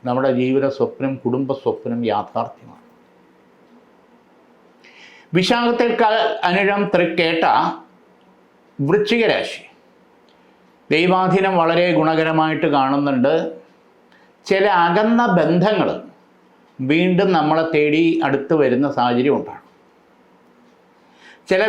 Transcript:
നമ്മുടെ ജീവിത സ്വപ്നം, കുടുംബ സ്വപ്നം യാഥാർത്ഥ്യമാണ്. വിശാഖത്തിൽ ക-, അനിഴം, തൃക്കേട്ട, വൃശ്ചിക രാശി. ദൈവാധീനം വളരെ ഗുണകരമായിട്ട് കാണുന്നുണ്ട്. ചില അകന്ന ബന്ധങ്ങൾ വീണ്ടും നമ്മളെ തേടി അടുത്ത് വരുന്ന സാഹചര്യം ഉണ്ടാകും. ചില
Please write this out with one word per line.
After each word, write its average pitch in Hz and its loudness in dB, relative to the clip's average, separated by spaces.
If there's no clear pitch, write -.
നമ്മുടെ 127 0
ജീവിത 131 0
സ്വപ്നം, 135 -4
കുടുംബ 127 -4
സ്വപ്നം 120 -6
യാഥാർത്ഥ്യമാണ്. - -8
വിശാഖത്തിൽ 240 0
ക-, 220 2
അനിഴം, 196 0
തൃക്കേട്ട, 170 0
വൃശ്ചിക 208 0
രാശി. - -6
ദൈവാധീനം 185 2
വളരെ 165 2
ഗുണകരമായിട്ട് 160 0
കാണുന്നുണ്ട്. 139 0
ചില 190 2
അകന്ന 220 2
ബന്ധങ്ങൾ 170 0
വീണ്ടും 180 2
നമ്മളെ 156 0
തേടി 151 2
അടുത്ത് 139 -2
വരുന്ന 127 2
സാഹചര്യം 123 0
ഉണ്ടാകും. - -14
ചില 185 2